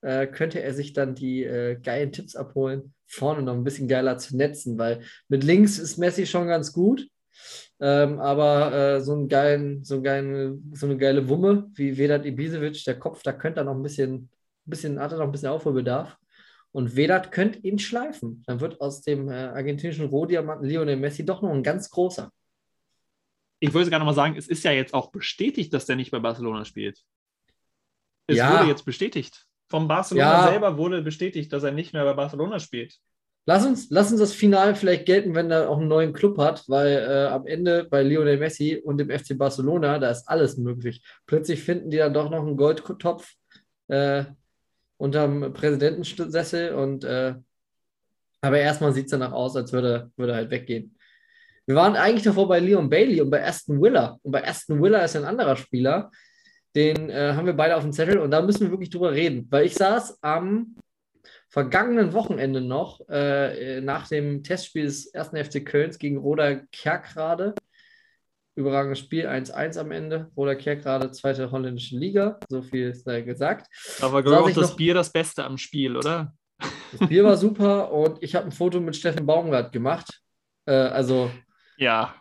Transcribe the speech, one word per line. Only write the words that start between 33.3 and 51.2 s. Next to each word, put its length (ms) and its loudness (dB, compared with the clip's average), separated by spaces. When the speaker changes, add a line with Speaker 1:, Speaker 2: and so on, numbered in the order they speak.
Speaker 1:
Lass 180 6
uns, 260 0
lass 220 4
uns 80 4
das 120 4
Final 420 6
vielleicht 320 2
gelten, 280 4
wenn 160 0
er 200 2
auch 80 0
einen 100 0
neuen 240 4
Club 260 2
hat, 300 2
weil, 300 4
äh, 340 0
am 140 -4
Ende 380 0
bei 180 2
Lionel 360 4
Messi 380 -2
und 220 -4
dem 120 -2
F 120 -4
C 120 -6
Barcelona, 640 0
da 120 0
ist 180 -6
alles 300 0
möglich. 440 -6
Plötzlich 360 -2
finden 280 -4
die 60 -2
dann 160 4
doch 180 0
noch 160 -4
einen 100 -4
Goldtopf, 760 -2
äh, 360 0
unterm 540 0
Präsidentensessel 1200 -2
und, 300 -4
äh, 300 -2
aber 160 4
erstmal 340 2
sieht's 180 -2
danach 220 -2
aus, 240 -4
als 160 -6
würde, 440 0
würde 160 -2
er 40 -2
halt 140 -4
weggehen. 460 -8